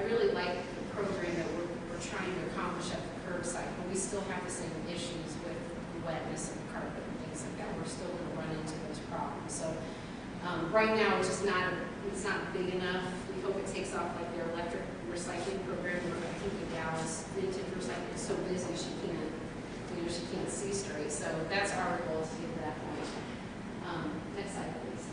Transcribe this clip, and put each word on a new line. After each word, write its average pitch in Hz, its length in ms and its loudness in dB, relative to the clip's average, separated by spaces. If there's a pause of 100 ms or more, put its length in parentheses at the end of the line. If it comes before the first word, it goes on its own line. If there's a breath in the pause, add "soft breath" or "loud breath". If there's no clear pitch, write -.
really 233 280 6
like - 240 2
the - 280 -4 (120)
program 180 400 2
that 165 180 2
we're, 170 140 0 (240)
we're 170 100 -2
trying 185 300 0
to 170 100 0 (100)
accomplish - 400 0
at - 100 0
the - 160 -4 (100)
curbside, 165 400 -2 (100)
but 180 100 -4
we 190 60 0
still 196 280 2 (100)
have 180 120 -2
the 180 60 -2
same 175 220 -2 (160)
issues 170 560 -2
with 165 140 -2
the - 480 -4
wetness - 440 0
of - 120 -4
the - 100 -6
carpet - 320 -2
and - 120 -4 (100)
things - 180 -4
like - 140 -4
that. 104 180 -2
We're - 140 -2
still - 200 -4
gonna 160 280 -2
run 160 200 -2
into 156 160 -2 (140)
those - 220 -4
problems. - 420 -2
So, - 180 0 (760 loud breath)
um, 320 260 0
right 220 240 10
now, 196 220 8
it's 185 100 6
just 190 160 2
not, 175 280 6 (380)
it's - 140 0
not 185 300 0
big 185 200 2
enough. 185 300 2 (300)
We 185 80 -2
hope 190 160 2
it - 80 0
takes - 280 0
off 170 220 0
like 170 200 -2
their 165 180 0
electric 170 280 0 (260)
recycling 180 560 0
program, 175 400 0
where 170 160 0
I - 160 -2
think 202 240 0
the 160 160 -2
Dallas 160 480 0 (100)
vintage 185 380 0
recycling 185 420 -2
is - 60 -2
so - 240 2
busy 180 320 2
she - 240 -2
can't, 160 320 0 (640)
you 170 80 0
know, 170 40 2
she 175 200 -2
can't 190 240 0
see 202 200 0
straight. 196 380 0
So - 160 0 (220)
that's 202 240 4
our 175 320 4
goal, 160 160 2
to 160 160 0
get 165 160 -2
to 156 80 -2
that 156 160 -2
point. 151 320 -2 (800)
Um, 320 320 -2 (160)
next 185 160 -2
slide, 160 320 -2
please. - 280 -4